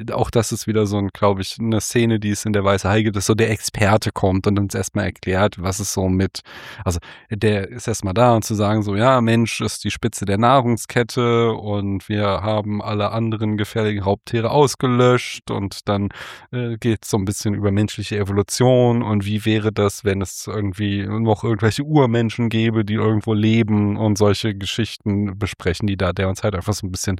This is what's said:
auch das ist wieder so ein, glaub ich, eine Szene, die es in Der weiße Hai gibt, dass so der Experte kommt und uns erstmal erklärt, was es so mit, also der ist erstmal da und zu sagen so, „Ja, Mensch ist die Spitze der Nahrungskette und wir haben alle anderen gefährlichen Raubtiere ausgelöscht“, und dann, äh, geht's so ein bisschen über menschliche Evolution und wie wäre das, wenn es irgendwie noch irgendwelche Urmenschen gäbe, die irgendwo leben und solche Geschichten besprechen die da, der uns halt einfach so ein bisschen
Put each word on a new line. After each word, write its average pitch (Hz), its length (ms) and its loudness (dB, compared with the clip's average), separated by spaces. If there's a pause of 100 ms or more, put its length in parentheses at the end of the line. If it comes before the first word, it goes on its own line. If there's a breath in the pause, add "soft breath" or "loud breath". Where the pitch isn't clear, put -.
(140)
auch 113 180 -2
das 113 200 2
ist 117 160 -6
wieder 107 200 2
so 104 100 -2
ein, 98 160 0
glaub 101 260 2
ich, - 200 -8
eine 110 200 0
Szene, 113 400 2
die 104 120 -2
es - 140 -4
in 107 80 0
Der 101 100 2
weiße 98 260 2
Hai 107 140 4
gibt, 104 120 0
dass 98 120 -2
so 110 80 4
der 113 160 2
Experte 107 600 0
kommt 95 360 0
und 104 120 2
uns 101 140 -2
erstmal 95 320 -2
erklärt, 92 560 0
was 92 180 -2
es 101 140 -4
so 95 160 0
mit, 92 320 0 (420 loud breath)
also 85 160 -2 (300 loud breath)
der 104 400 0
ist 123 180 -14
erstmal 101 280 -2
da 120 200 6
und 107 80 2
zu 113 120 -4
sagen 107 260 2
so, 101 140 -2
„Ja, 123 260 4
Mensch 113 400 2
ist - 220 -6
die 107 80 -4
Spitze - 340 -4
der 98 140 0
Nahrungskette 120 1160 2
und 101 560 -4
wir 104 160 0
haben 104 560 -2
alle 104 300 -2
anderen 110 460 -2
gefährlichen 107 460 -2
Raubtiere 110 460 -2
ausgelöscht“, 123 1040 2
und 101 360 -6
dann, 101 220 0 (420 loud breath)
äh, 120 260 -6
geht's 110 320 -2
so 117 80 2
ein 95 80 0
bisschen 104 280 -2
über 101 180 0
menschliche 104 460 -2
Evolution 120 840 2
und 104 220 0
wie 104 200 -2
wäre 107 260 2
das, 101 340 0
wenn 98 160 0
es - 260 -10
irgendwie 101 580 -4
noch 110 380 0
irgendwelche 113 400 0
Urmenschen 120 680 2
gäbe, 113 360 0
die 104 100 -2
irgendwo 107 380 0
leben 107 640 2
und 107 200 2
solche 104 380 2
Geschichten 101 800 -4
besprechen 98 500 -4
die 98 100 -2
da, 90 160 0
der 95 160 -2
uns 95 140 -6
halt 107 120 0
einfach 92 180 -2
so - 140 -6
ein 90 40 -8
bisschen 92 280 -4